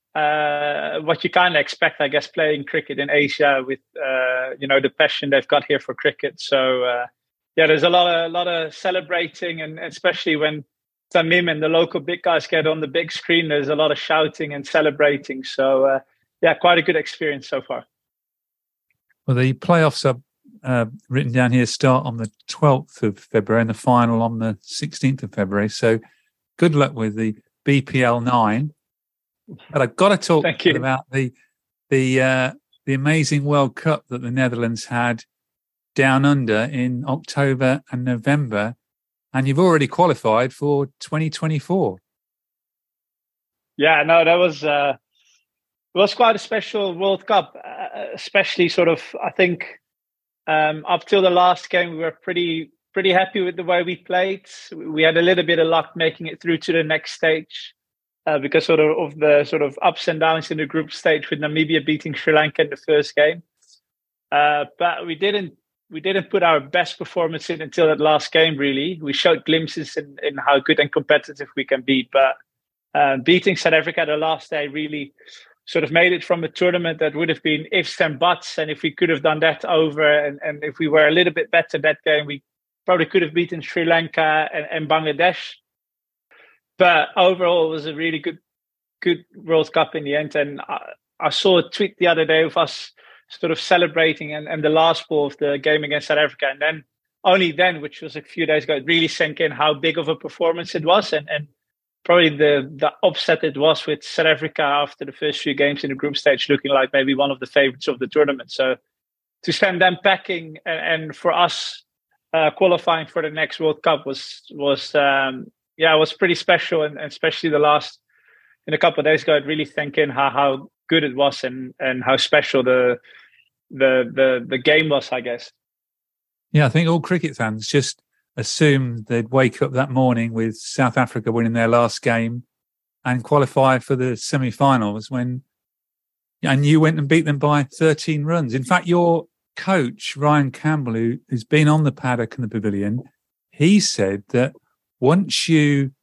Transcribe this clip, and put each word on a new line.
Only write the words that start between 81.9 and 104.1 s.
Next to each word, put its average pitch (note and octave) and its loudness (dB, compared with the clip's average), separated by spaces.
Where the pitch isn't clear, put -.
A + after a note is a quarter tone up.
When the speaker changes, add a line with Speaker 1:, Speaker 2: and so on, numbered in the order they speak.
Speaker 1:
game, D3+ 0
we C#3+ -10
probably F3+ 2
could F#3 2
have D#3 -2
beaten E3+ -2
Sri E3 -4
Lanka D#3+ 0
and, D3+ -6
and D#3 -6
Bangladesh. D#3 0
But F3 4
overall, F3 2
it - -4
was D#3 -8
a D#3 -10
really D#3+ -4
good, D#3+ -8
good F3 -2
World D#3+ 0
Cup D#3+ 0
in D3+ -6
the C#3+ -2
end. D3+ -4
And C#3+ -4
I, - -10
I D#3 0
saw F3+ 4
a E3 -2
tweet - -4
the F3+ 2
other D#3+ 2
day D#3+ 2
of D#3+ -2
us - -4
sort E3 -6
of D#3 -4
celebrating D#3+ 2
and, D3+ -12
and D#3 -4
the D3+ 2
last D#3+ 2
ball D3 0
of C#3 -12
the C#3+ -2
game D3+ 0
against C#3+ -4
South D3+ 0
Africa. D3 0
And C#3+ -16
then D#3 -4
only F#3 2
then, F3 0
which D3 -14
was D3+ -14
a C#3+ -10
few E3 -6
days D3+ 0
ago, D#3 0
it C3 -6
really E3 0
sank D#3 -4
in D#3+ 0
how D3+ 0
big D#3 -2
of D#3 -4
a D#3+ -2
performance E3+ -4
it E3 -4
was. F#3 2
And, D3+ -4
and D3+ -6
probably E3+ 4
the, C#3+ 2
the D3 -2
upset D#3+ 0
it C#3+ -4
was D3 0
with D3 -6
South - -4